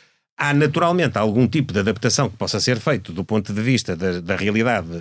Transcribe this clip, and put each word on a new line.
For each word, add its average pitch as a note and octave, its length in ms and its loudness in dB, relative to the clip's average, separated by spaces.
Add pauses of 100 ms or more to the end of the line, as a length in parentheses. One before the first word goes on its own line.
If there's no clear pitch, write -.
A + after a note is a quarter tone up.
(360)
Há C#3+ 180 0
naturalmente D#3 680 2
algum A2 280 4
tipo D3+ 240 0
de G#2+ 80 0
adaptação A2 500 0
que - 80 -18
possa G2+ 220 -4
ser A#2+ 200 0
feito A2 340 -2
do F#2 100 -4
ponto G#2 300 -2
de G#2 80 -2
vista A2+ 340 0
da, F2+ 240 -2
da F2 160 -4
realidade G#2 520 0 (140)